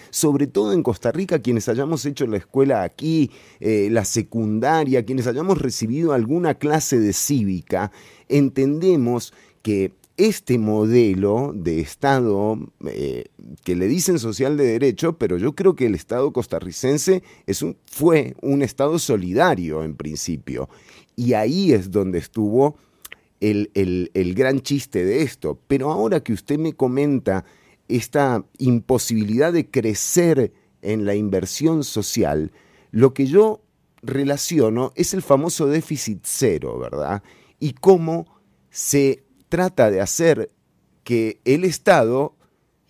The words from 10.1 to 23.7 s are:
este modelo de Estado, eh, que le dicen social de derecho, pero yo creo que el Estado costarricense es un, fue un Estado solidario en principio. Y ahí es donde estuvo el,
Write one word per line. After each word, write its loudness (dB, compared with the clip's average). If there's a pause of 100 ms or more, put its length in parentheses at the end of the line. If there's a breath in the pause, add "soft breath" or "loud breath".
este 2
modelo 2
de -2
Estado, 0 (300)
eh, -8 (360)
que -2
le 0
dicen 0
social -2
de 2
derecho, 0
pero -2
yo -2
creo 2
que 0
el 2
Estado -2
costarricense -2 (240 soft breath)
es -4
un, -8 (100)
fue 2
un 0
Estado -2
solidario 0
en -8
principio. -8 (460 soft breath)
Y 0
ahí 2
es 2
donde 0
estuvo 0 (640 loud breath)
el, 0